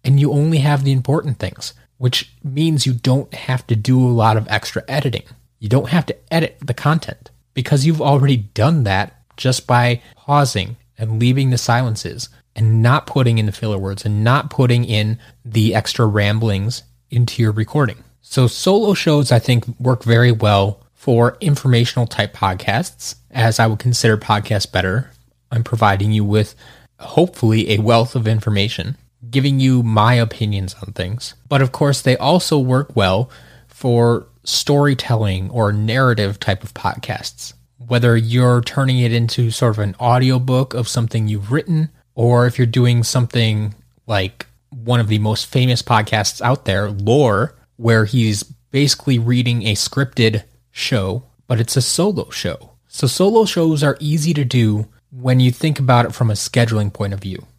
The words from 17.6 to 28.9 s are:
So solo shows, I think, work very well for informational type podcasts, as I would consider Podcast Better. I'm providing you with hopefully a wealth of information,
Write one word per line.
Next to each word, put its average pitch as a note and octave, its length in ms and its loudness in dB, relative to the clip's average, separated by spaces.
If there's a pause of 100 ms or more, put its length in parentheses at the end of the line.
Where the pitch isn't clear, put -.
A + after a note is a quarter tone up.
So - 240 0
solo G3+ 480 2
shows, D3 380 0
I A#2 80 6
think, A#2+ 260 0 (140)
work B2+ 240 -2
very A#2 280 4
well G#2 600 0
for A#2+ 460 0
informational B2 680 0
type - 260 -6
podcasts, - 840 -4 (140)
as A#2 280 0
I A2+ 80 2
would A2 120 0
consider A#2 380 0
Podcast G#2 560 -4
Better. F#2 380 -2 (400)
I'm A#2 140 -2
providing G#2 480 0
you G#2+ 120 2
with G#2+ 300 0 (440)
hopefully A2+ 720 0
a G2+ 60 2
wealth A#2 360 2
of A2+ 140 0
information, A2 680 -2 (340)